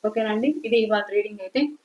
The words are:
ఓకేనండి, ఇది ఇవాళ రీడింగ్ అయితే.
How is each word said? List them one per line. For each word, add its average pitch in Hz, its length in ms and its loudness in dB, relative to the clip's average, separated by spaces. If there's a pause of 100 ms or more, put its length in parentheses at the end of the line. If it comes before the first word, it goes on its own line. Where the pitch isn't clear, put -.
ఓకేనండి, 220 420 0 (160)
ఇది 226 120 2
ఇవాళ 214 340 2
రీడింగ్ 208 300 -2
అయితే. 190 200 -2 (240)